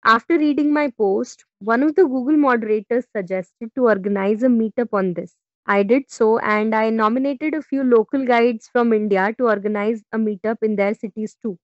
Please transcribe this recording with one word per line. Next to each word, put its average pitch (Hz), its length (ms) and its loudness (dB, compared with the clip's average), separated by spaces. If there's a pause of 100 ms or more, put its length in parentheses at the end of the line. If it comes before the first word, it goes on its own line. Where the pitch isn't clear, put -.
After 226 340 2
reading 294 360 2
my 294 240 0
post, 214 480 -2 (140)
one 226 220 0
of 294 140 0
the 381 80 4
Google 262 320 0
moderators 233 720 0 (100)
suggested 190 600 -8
to 254 120 2
organize 202 560 0
a 262 40 2
meetup 233 440 0
on 190 220 -2
this. 175 220 -10 (300)
I 202 180 2
did 247 280 0
so, 226 280 2
and 214 360 -2
I 220 140 0
nominated 262 640 -2
a 302 80 -4
few 269 220 -4
local 247 420 2
guides 240 440 0
from 240 220 2
India 214 460 0
to 247 100 0
organize 208 640 -2
a 220 60 -4
meetup 214 440 -4
in 220 140 -2
their 202 180 0
cities 214 480 -10
too. 196 220 -8